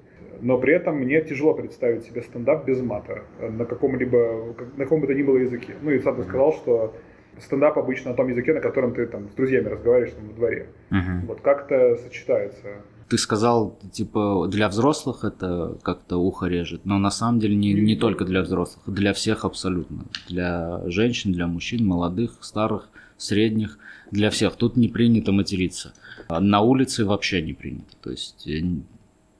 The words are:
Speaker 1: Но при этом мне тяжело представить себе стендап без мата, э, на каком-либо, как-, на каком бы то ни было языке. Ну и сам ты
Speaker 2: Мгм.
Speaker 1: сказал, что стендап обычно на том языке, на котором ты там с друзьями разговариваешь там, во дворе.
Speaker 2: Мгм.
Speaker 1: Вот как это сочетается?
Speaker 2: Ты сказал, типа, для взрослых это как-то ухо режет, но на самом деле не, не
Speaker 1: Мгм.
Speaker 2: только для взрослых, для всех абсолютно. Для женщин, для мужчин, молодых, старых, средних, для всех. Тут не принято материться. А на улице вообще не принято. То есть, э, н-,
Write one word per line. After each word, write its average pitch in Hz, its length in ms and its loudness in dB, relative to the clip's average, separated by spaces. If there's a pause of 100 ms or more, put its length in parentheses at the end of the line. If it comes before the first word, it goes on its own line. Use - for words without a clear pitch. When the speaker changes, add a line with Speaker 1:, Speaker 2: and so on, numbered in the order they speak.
(420)
Speaker 1:
Но 123 160 2
при 147 160 2
этом 175 260 0
мне 139 220 2
тяжело 147 320 0
представить 117 520 -4
себе - 160 -10
стендап 131 440 -2
без 131 160 0
мата, 107 420 -6 (180)
э, 113 80 -6
на 113 160 -4
каком-либо, 120 880 0
как-, 123 240 -14
на 139 80 -4
каком 156 160 2
бы 135 60 0
то 131 60 0
ни 139 100 0
было 135 120 4
языке. 123 460 -2
Ну 151 100 -2
и 127 80 4
сам 135 160 0
ты 120 60 -4
Speaker 2:
Мгм. 92 80 -8
Speaker 1:
сказал, 135 240 4
что 113 420 0 (460)
стендап 147 360 2
обычно 131 340 -2
на 117 40 -8
том 131 140 2
языке, 127 240 0
на 143 80 -2
котором 123 320 0
ты 120 140 -2
там 101 220 -12
с - 60 -20
друзьями 131 320 2
разговариваешь 117 460 2
там, 107 160 -14
во 110 60 -16
дворе. 113 320 -2 (220)
Speaker 2:
Мгм. 90 380 -2
Speaker 1:
Вот - 140 -10
как - 280 2
это 123 320 4
сочетается? - 640 -4 (420)
Speaker 2:
Ты 117 80 2
сказал, 113 580 2 (160)
типа, 101 580 0
для 101 200 2
взрослых 120 560 0
это 87 560 -4
как-то - 360 -6
ухо 92 280 0
режет, 85 400 -4
но 98 140 0
на 101 100 2
самом 117 300 0
деле 104 160 2
не, 101 180 4
не 107 200 4
Speaker 1:
Мгм. 101 80 0
Speaker 2:
только 101 220 2
для 92 200 2
взрослых, 87 440 -4
для 98 260 2
всех 107 320 -2
абсолютно. 90 600 -4 (240)
Для 87 560 -4
женщин, 104 480 0
для 87 140 -2
мужчин, 104 400 -2
молодых, 90 540 0
старых, 107 480 -4 (280)
средних, 110 600 0 (320)
для 104 180 2
всех. 104 260 0
Тут 120 220 0
не 117 120 6
принято 117 440 2
материться. 90 600 -2 (360)
А 82 100 -2
на 101 220 6
улице 131 420 4
вообще 98 380 0
не 78 120 -6
принято. - 500 -14
То 65 80 -8
есть, - 360 -12
э, 78 120 -4
н-, 82 240 -2 (560)